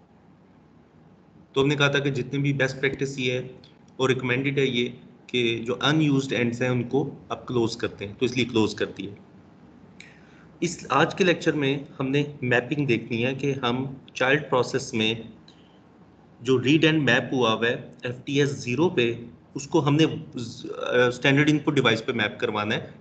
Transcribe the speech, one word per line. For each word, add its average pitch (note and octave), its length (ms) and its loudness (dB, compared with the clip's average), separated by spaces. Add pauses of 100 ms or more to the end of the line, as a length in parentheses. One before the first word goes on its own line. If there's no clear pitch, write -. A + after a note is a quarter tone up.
(1500)
तो - 80 4
हमने C#3+ 140 2
कहा C#3+ 120 4
था C#3+ 100 2
कि C#3 120 0
जितनी B2+ 280 -4
भी C#3+ 140 0
best C3 240 0
practice C3+ 420 -2
ये B2 200 -2
है - 220 -12 (400)
और C3 80 4
recommended B2+ 500 0
है C3+ 80 2
ये A#2+ 180 0 (460)
कि A#2 280 0
जो A2+ 160 -4
unused C#3+ 580 2
ends A#2+ 300 0
हैं B2+ 80 0
उनको B2+ 340 0 (280)
आप - 140 -8
close A#2 280 0
करते - 300 -6
हैं, G2+ 120 -10
तो C3 100 0
इसलिए A#2+ 180 0
close A2 300 2
कर G2+ 120 -4
दिए। - 300 -10 (1500)
इस - 300 -4
आज D3 220 4
के G3 100 2
lecture E3 300 2
में C#3+ 320 0 (120)
हमने C#3+ 440 -2
mapping B2 440 0
देखनी A#2 360 -2
है C3+ 120 0
कि C#3 180 -2
हम C3 480 -4 (160)
child C3 260 2
process B2+ 520 -2
में A2+ 380 -2 (1080)
जो B2+ 140 4
read C#3+ 280 4
and D#3 180 4
map B2 300 2
हुआ A#2+ 200 2
हुआ A2 140 0
है C3+ 300 -4 (100)
एफ़ B2 200 -8
टी C#3+ 140 0
एस C#3 80 4
ज़ीरो C3+ 400 -2
पे, A#2+ 400 -2 (280)
उसको D#3+ 240 0
हमने D3 260 4
ज-, - 640 -8
अ, B2 400 2
standard C#3 380 2
input D3+ 260 2
device A#2 260 4
पे B2+ 120 -4
map G#2+ 280 -2
करवाना G#2+ 340 -2
है, - 260 -8